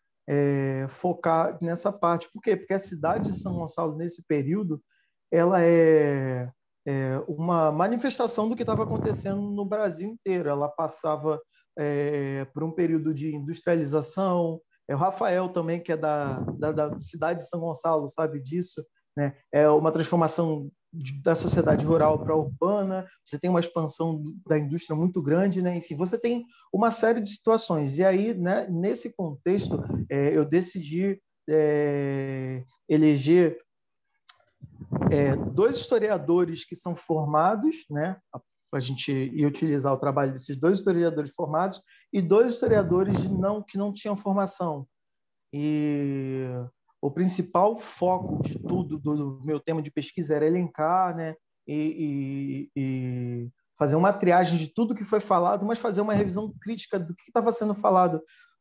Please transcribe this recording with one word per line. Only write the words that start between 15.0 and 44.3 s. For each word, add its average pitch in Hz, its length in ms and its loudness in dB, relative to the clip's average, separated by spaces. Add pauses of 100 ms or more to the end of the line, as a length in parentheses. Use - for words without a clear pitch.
também, 170 320 -2
que 170 120 -4
é 156 40 0
da, 147 440 -2
da, 147 320 -4
da 151 260 -2
cidade 170 400 -4
de 170 100 -12
São 175 120 -6
Gonçalo, 160 480 -2
sabe 147 320 -4
disso, 160 440 -6 (320)
né? 143 200 -2 (160)
É 147 160 6
uma 151 240 4
transformação 160 800 0 (220)
de, 139 300 -10
da 170 120 4
sociedade 156 500 2
rural 156 340 4
pra 156 180 0
urbana, 185 720 -2 (160)
você 151 140 -10
tem 180 120 0
uma 175 100 4
expansão 165 640 -2 (240)
da 156 120 2
indústria 151 380 -4
muito 180 260 0
grande, 175 400 2
né? 180 140 -2
Enfim, 165 200 -10
você 185 220 -2
tem 240 260 -2 (280)
uma 220 180 2
série 226 300 2
de 202 100 -6
situações. 156 680 0
E 185 60 4
aí, 196 300 2
né, 185 340 -2
nesse 202 460 -4
contexto, 175 680 -2 (280)
é, 143 260 2
eu 151 80 4
decidi, 180 760 -2 (280)
é, 139 1120 0 (260)
eleger, 156 720 6 (1500)
é, 143 240 4
dois 202 420 2
historiadores 175 880 0
que - 120 -14
são 175 180 -6
formados, 165 960 0
né? 160 260 -4 (160)
A, 131 80 -12 (340)
a 139 60 -2
gente 127 320 -4
ia 135 340 0
utilizar 143 460 0
o 131 60 0
trabalho 139 340 0
desses 131 240 -10
dois 170 220 4
historiadores 170 540 0
formados 170 480 -4 (320)
e 196 80 0
dois 214 320 6
historiadores 196 680 2
de 185 60 -2
não, 196 340 -2
que 196 160 -8
não 202 140 -2
tinham 208 240 -6
formação. 190 680 -2 (680)